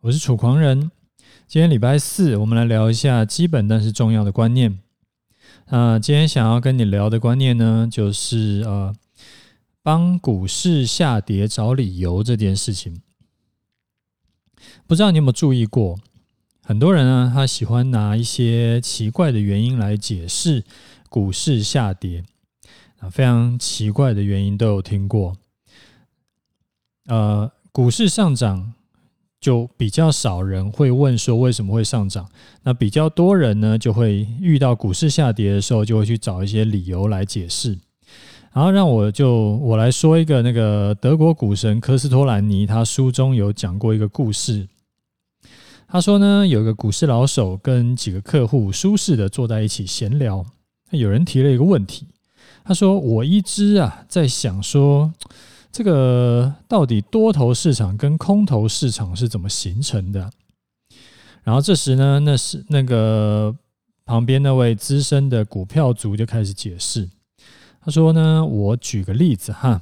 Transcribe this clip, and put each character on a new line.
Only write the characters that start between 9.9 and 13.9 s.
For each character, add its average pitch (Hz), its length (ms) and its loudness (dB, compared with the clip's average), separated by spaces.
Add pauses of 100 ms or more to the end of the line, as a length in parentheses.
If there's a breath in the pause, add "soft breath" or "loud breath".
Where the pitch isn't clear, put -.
股 98 260 -2
市 151 400 -2
下 120 360 0
跌 98 260 -2
找 110 260 -2
理 104 260 -4
由 90 220 -2
这 117 160 0
件 101 200 0
事 104 180 -6
情。 87 260 -12 (1900 loud breath)